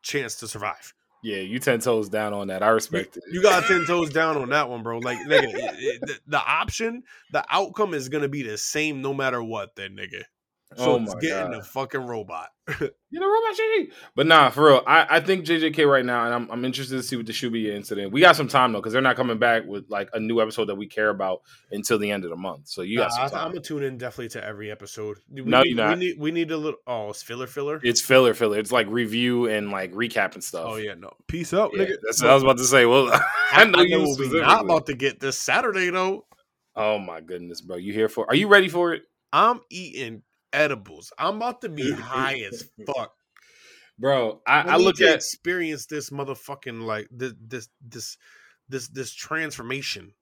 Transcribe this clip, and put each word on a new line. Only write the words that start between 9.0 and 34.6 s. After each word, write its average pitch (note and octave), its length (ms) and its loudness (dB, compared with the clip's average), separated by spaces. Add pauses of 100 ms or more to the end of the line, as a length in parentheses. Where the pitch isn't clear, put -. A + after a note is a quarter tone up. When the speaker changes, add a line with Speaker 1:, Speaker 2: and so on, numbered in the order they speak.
Speaker 1:
no C#3 120 -4
matter C3 300 -2
what, A2 320 -8
then, G2 220 -12
nigga. G2 260 -14 (540)
So B2+ 160 2
Speaker 2:
Oh A#2+ 100 0
Speaker 1:
it's G2+ 100 -6
Speaker 2:
my F2 60 -10
Speaker 1:
get D#3+ 180 -2 (100)
in E2+ 40 -6
Speaker 2:
God. - 80 -8
Speaker 1:
the G2+ 60 -18
fucking C3+ 420 -6
robot. F#2+ 400 -10 (120)
<laughs> - 60 -20
Speaker 2:
Get - 140 -10 (420)
a F#4+ 60 -2
robot, G#4+ 320 -2
Shinji. A4 320 -2 (240)
But C#3 100 2
nah, D#3 260 8
for D3 160 4
real, C3+ 200 8
I, D#3 300 6
I - 20 6
think F3+ 240 0
J E3 160 0
J D#3 120 0
K D3+ 120 2
right C#3 220 4
now, A#2+ 180 0
and A#2+ 100 -2
I'm, A#2+ 160 -4
I'm B2 140 -6
interested C3 320 -6
to B2+ 80 -6
see B2+ 140 -6
what A#2 80 -6
the A2 80 -10
Shubi A2+ 320 -4 (100)
incident. G2+ 380 -8
We C#3+ 80 2
got F3 160 8
some C#3+ 100 -2
time B2+ 240 4
though, G#2 100 -4
'cause A2 120 -8
they're B2+ 80 2
not B2+ 160 2
coming B2 200 -2
back A#2 280 2
with, G2 240 -10
like, G2+ 240 -6
a A2+ 80 -4
new A2+ 180 0
episode A2 300 -2
that G2+ 60 -4
we G2 120 -10
care G#2+ 220 0
about F#2+ 320 -4 (300)
until G#2 280 -2
the G#2 100 -2
end G2+ 140 -2
of F2 60 -8
the E2 80 -10
month. F2 320 -10
So F#2 140 -10
you G#2+ 160 -4
got G2 100 0
Speaker 1:
Nah, A#2 60 -2
Speaker 2:
some B2+ 100 -2
Speaker 1:
I, - 20 -4
Speaker 2:
time. D3+ 200 -8
Speaker 1:
I'm E3+ 40 -8
gonna F3+ 120 -10
tune D3 200 -8
in C3 140 -8
definitely A#2+ 320 -12
to G#2 160 -12
every G#2 260 -12
episode. G#2 460 -12 (120)
We C3+ 120 -16
Speaker 2:
No, B2 200 6
Speaker 1:
need, C3 100 4
Speaker 2:
you're A#2+ 60 -2
not. A2 200 2
Speaker 1:
we F3+ 80 -4
need, F3+ 120 -4
we D3+ 140 -4
need E3 200 -4
a E3 60 -4
little. D3+ 300 -6
Oh, A2+ 220 -8
it's G#2 120 -12
filler, B2 260 -10
filler. D3 360 -8
Speaker 2:
It's A#2+ 160 2
filler, C3 340 6
filler. G#2 240 0
It's, G#2+ 140 -2
like, A#2 180 4
review A#2+ 600 0
and, G#2 220 -2
like, F#2+ 200 -6
recap G#2 440 -2
and F#2 80 -14
stuff. E2 260 -8
Speaker 1:
Oh A2 80 -8
yeah, G#2 160 -10
no. F2+ 180 -18 (160)
Peace E3+ 260 -8
out, G3 200 2
Speaker 2:
Yeah, F#3+ 100 0
Speaker 1:
nigga. F#3+ 120 -2 (100)
Speaker 2:
that's A2+ 160 -2
what B2 100 8
I - 20 12
was C3+ 100 8
about C3 160 4
to B2+ 40 -2
say. B2+ 220 8
Well, B2 260 6
<laughs> - 400 2
I F#3 140 10
know F3+ 140 4
Speaker 1:
I - 20 10
Speaker 2:
you F3+ 80 6
Speaker 1:
know F#3 140 2
what D3+ 40 2
we C#3 60 0 (140)
Speaker 2:
specifically. D3+ 200 0
Speaker 1:
not G#3+ 160 6